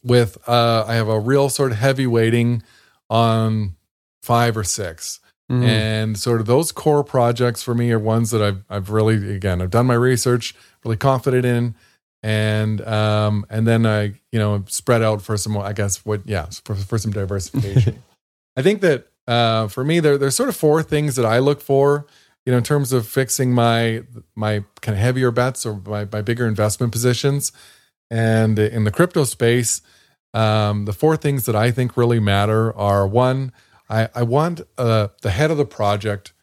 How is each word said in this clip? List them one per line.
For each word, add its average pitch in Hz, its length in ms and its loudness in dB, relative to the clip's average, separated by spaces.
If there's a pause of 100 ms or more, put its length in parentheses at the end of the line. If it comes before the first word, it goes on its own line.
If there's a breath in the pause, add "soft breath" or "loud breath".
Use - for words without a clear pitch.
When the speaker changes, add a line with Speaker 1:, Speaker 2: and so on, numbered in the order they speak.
Speaker 1:
with, 120 340 2 (100)
uh, 117 400 2
I 113 80 -2
have 113 120 0
a 110 120 0
real 135 300 2
sort 135 220 0
of 107 60 -4
heavy 131 300 0
weighting 117 540 2 (480 soft breath)
on 110 640 0 (460)
five 117 360 0
or 107 60 -4
six. - 560 -8 (320 soft breath)
Speaker 2:
Mm-hmm. 123 120 0
Speaker 1:
And 110 560 0
sort 117 220 0
of 104 60 -4
those 147 240 2
core 147 320 0
projects 120 580 0
for 120 140 -4
me 120 160 0
are 113 80 2
ones 110 320 0
that 110 100 0
I've, 101 280 -2
I've 101 200 -8
really, 107 460 0
again, 92 260 -2
I've 92 80 -2
done 117 160 2
my 127 80 2
research, 123 640 0 (280 soft breath)
really 113 140 -4
confident 127 480 0
in. 120 300 0 (460 soft breath)
And, 107 600 0
um, 107 680 0
and 110 180 0
then 113 180 4
I, 104 280 0 (180)
you 113 80 -2
know, 104 280 0
spread 117 340 0
out 107 200 0
for 107 160 -4
some, 107 200 -4
I 101 160 -6
guess, 101 320 -4
what, 107 200 -4
yeah, 90 220 -6 (160)
for, 107 120 -6
for 98 220 -4
some 107 140 -4
diversification. 101 880 -2 (280)
Speaker 2:
<laughs> - 280 -20
Speaker 1:
I 131 40 -4
think 196 200 2
that, 147 260 0 (200)
uh, 113 400 2
for 127 160 -6
me, 160 160 2
there, 147 180 4
there's 135 180 0
sort 262 140 0
of 190 60 -6
four 156 280 2
things 147 340 -2
that 120 80 2
I 113 140 4
look 143 220 0
for, 143 460 2 (380 soft breath)
you 127 60 0
know, 123 60 4
in 117 60 2
terms 139 300 0
of 117 140 0
fixing 127 460 -2
my, 117 500 2 (320)
my 107 280 -2 (180)
kind 107 160 -4
of 92 60 0
heavier 127 280 2
bets 127 340 -2
or 107 100 -6 (100)
my, 104 260 -6
my 107 100 -4
bigger 117 260 -2
investment 110 460 0
positions. 123 580 0 (580 loud breath)
And 110 480 2
in 107 280 0
the 104 60 0
crypto 170 340 0
space, 117 560 0 (520 soft breath)
um, 107 520 0
the 104 80 -6
four 156 240 2
things 143 280 -2
that 110 100 -2
I 117 160 2
think 123 260 -2
really 117 220 2
matter 107 580 0
are, 101 280 2
one, 127 460 0 (380 soft breath)
I, 110 260 0
I 120 80 -2
want, 156 380 -2 (160)
uh, 113 320 0 (120)
the 104 100 -2
head 151 200 0
of 156 60 0
the 139 80 0
project 101 640 -4 (120)